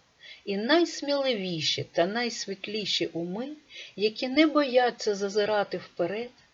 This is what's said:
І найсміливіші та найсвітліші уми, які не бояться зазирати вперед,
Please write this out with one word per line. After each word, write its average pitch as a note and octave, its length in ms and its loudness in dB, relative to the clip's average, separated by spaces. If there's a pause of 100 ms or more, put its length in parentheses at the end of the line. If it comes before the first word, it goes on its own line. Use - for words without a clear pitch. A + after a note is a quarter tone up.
(460)
І G3 120 -2
найсміливіші C4 1300 0
та - 220 2
найсвітліші G#3 1000 -4
уми, F3+ 440 -6 (460)
які A3 320 0
не D4 200 6
бояться B3 680 2
зазирати G3+ 600 0
вперед, G3 520 -4 (240)